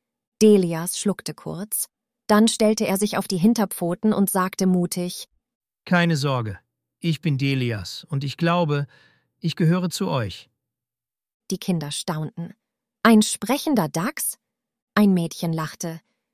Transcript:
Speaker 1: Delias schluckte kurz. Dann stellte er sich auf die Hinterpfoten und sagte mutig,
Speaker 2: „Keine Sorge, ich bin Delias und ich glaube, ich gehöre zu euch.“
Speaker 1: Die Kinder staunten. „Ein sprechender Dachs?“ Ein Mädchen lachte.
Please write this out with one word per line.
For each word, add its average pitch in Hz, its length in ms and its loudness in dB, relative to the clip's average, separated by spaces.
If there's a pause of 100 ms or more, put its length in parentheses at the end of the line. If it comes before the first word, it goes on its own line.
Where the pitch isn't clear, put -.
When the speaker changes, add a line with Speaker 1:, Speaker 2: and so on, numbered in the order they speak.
(420)
Speaker 1:
Delias 175 560 4
schluckte - 340 -4
kurz. 165 540 -8 (400)
Dann 214 220 6
stellte 220 380 2
er 190 120 -2
sich 208 180 -2
auf 196 120 -2
die 185 100 -2
Hinterpfoten 196 760 2
und 196 160 2
sagte 185 380 -2
mutig, 180 600 -2 (580)
Speaker 2:
„Keine 170 320 2
Sorge, 123 400 -4 (400)
ich 165 240 -4
bin 143 160 -2
Delias 127 720 -4
und 135 140 -4
ich 135 120 -10
glaube, 165 500 0 (540)
ich - 160 -4
gehöre 180 320 2
zu 185 200 -4
euch.“ 120 420 -6 (1000)
Speaker 1:
Die 185 80 -4
Kinder 156 320 -4
staunten. 156 640 -8 (480)
„Ein 220 180 8
sprechender 233 680 -2
Dachs?“ - 480 -6 (560)
Ein 208 180 4
Mädchen 170 400 -2
lachte. 160 480 -8 (340)